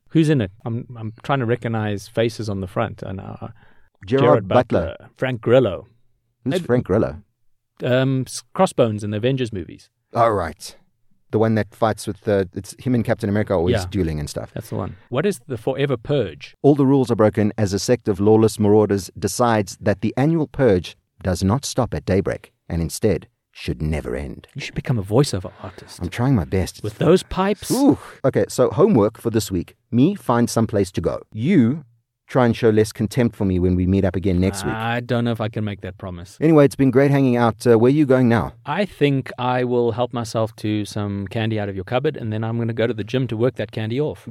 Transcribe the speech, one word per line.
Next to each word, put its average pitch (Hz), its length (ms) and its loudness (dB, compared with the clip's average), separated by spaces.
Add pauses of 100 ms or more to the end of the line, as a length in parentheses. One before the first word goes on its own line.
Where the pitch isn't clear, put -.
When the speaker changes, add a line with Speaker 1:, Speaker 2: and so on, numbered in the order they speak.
(120)
Speaker 1:
Who's 156 180 2
in 147 100 2
it? 98 120 -2 (120)
I'm, 117 240 -6 (100)
I'm 110 140 -10 (120)
trying 139 160 -2
to 120 60 -2
recognize 110 600 -4
faces 113 420 -4
on 98 120 -6
the 92 60 -8
front. 101 340 -6
And, 98 180 -10
uh, 107 300 -14 (560)
Speaker 2:
Gerard 127 180 2
Speaker 1:
Gerard 120 240 4
Speaker 2:
Butler. 92 500 0
Speaker 1:
Butler. - 200 -20
Frank 127 240 -4
Grillo. 113 460 2 (580)
Speaker 2:
Who's 131 80 -2
Speaker 1:
Ed- 175 120 -2
Speaker 2:
Frank - 200 0
Grillo? 85 360 0 (640)
Speaker 1:
Um, 131 440 0
s-, - 160 -12 (100)
Crossbones 117 500 0
in 104 80 -6
the 107 60 -4
Avengers 123 340 -2
movies. - 380 -12 (240)
Speaker 2:
Oh, 117 160 4
right. 87 440 -4 (580)
The 107 80 0
one 113 160 2
that 104 200 -4
fights 110 320 -2
with 104 140 -10
the, 98 320 0
it's - 260 -12
him 127 160 -2
and 113 80 0
Captain 110 260 -4
America 101 240 0
always 90 220 2
Speaker 1:
Yeah. 95 160 -2
Speaker 2:
dueling 80 300 -2
and 73 80 -8
stuff. - 240 -10
Speaker 1:
That's - 160 -12
the 110 80 -6
one. 92 180 -8 (140)
What 135 160 -2
is 208 220 -2
the 127 100 -8
Forever 139 400 -2
Purge? 110 640 -4
Speaker 2:
All 143 140 6
the 139 100 4
rules 131 260 4
are 117 40 2
broken 104 420 2
as 101 160 0
a 98 60 0
sect - 280 0
of 98 140 0
lawless 110 360 6
marauders 101 600 2
decides 110 640 0
that 101 180 0
the 110 160 -2
annual 151 320 0
purge 101 480 0 (260)
does 92 220 -2
not 104 220 0
stop - 280 -4
at 76 120 -8
daybreak 73 480 -2 (160)
and 85 120 -2
instead 85 460 -2 (240)
should - 300 -8
never 73 340 -4
end. 69 380 -10
Speaker 1:
You 135 80 -12
should - 140 -12
become 131 240 -2
a 95 40 -6
voiceover 104 480 0 (100)
artist. - 380 -18
Speaker 2:
I'm 87 100 -6
trying 131 260 0
my 82 100 0
best. - 380 -4
Speaker 1:
With - 160 -10
those 180 240 4
pipes? - 480 -4
Speaker 2:
Ooh. 247 260 4 (260)
Okay, 123 240 0
so 127 220 0
homework 123 500 2
for 113 120 -4
this 110 200 -2
week. 87 240 -6 (160)
Me, 135 240 4
find 120 320 0
some 113 200 0
place 101 240 0
to - 100 -4
go. 73 220 -4 (100)
You, 139 500 2 (440)
try 127 180 2
and 113 100 2
show 117 140 2
less 107 220 2
contempt 117 440 -2
for 104 100 -4
me 92 120 2
when 90 180 2
we 90 120 0
meet 95 180 2
up 90 100 0
again 92 240 0
next 98 240 0
week. 110 120 -4
Speaker 1:
I 117 240 -4
don't 120 240 -2
know 120 80 -2
if 113 100 -6
I 107 80 -4
can 110 140 -6
make 101 180 -8
that 92 160 -12
promise. 87 420 -14
Speaker 2:
Anyway, 151 260 6
it's 135 100 0
been 135 160 2
great 139 180 4
hanging 135 260 2
out. 117 300 0
Uh, 117 140 6
where 120 100 6
are 139 60 4
you 151 100 4
going 127 240 4
now? 110 240 0 (140)
Speaker 1:
I 175 180 -2
think 139 540 0
I 127 240 0
will 120 300 2
help 120 200 -2
myself 113 440 -4
to 107 280 -2
some 101 420 -6
candy 110 320 -2
out 101 80 -4
of 98 80 -8
your 92 100 -8
cupboard, 139 300 -2
and 110 160 -8
then 110 120 -4
I'm 113 160 -4
gonna 117 140 -4
go 110 120 0
to 120 80 -2
the 107 100 -6
gym 127 260 -2
to 113 80 -6
work 127 180 0
that 104 160 -8
candy 113 280 -6
off. 147 320 -8